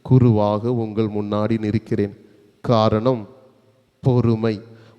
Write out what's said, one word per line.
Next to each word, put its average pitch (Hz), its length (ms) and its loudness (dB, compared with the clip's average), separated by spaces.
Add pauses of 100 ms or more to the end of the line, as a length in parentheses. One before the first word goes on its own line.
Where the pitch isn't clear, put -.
குருவாக 113 720 2
உங்கள் 110 340 -2
முன்னாடி 104 520 -2
நிற்கிறேன். 107 580 -4 (440)
காரணம் 110 640 0 (760)
பொறுமை. 113 600 0 (380)